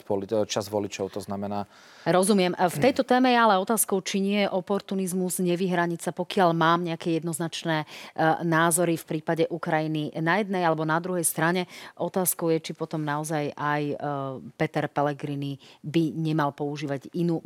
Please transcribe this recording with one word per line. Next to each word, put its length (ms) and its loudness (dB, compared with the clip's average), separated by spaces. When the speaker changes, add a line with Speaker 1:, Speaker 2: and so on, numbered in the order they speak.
Speaker 1:
politi-, 320 -2
časť 320 0
voličov, 400 -4
to 140 -8
znamená 420 -6
Speaker 2:
Rozumiem. 500 4
V 300 0
tejto 240 2
téme 240 4
je 80 4
ale 180 6
otázkou, 460 0
či 160 -2
nie 240 2
je 80 0
oportunizmus 880 -2
nevyhraniť 640 0
sa, 80 -2
pokiaľ 400 2
mám 320 4
nejaké 320 -2
jednoznačné, 640 -2
e, 40 -6
názory 560 4
v 80 -16
prípade 400 0
Ukrajiny 720 -2
na 240 2
jednej 240 0
alebo 160 2
na 160 2
druhej 240 -4
strane. 420 0
Otázkou 580 -2
je, 60 2
či 160 -8
potom 320 -6
naozaj 480 -4
aj, 320 0
e, 80 -2
Peter 320 0
Pellegrini 640 -2
by 320 0
nemal 400 0
používať 640 -6
inú, 300 0